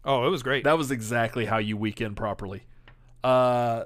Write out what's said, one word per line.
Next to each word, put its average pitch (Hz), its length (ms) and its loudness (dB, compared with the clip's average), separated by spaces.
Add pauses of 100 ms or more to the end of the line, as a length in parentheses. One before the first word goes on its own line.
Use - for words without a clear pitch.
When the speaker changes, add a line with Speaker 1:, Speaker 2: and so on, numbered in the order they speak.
Speaker 1:
Oh, 135 240 0
it - 20 2
was 156 140 -2
great. 131 220 0
Speaker 2:
That 156 120 4
was 139 140 -2
exactly 117 540 -2
how 110 140 0
you 107 180 -2
weekend 107 400 -4
properly. 101 460 -6 (600)
Uh, 123 640 2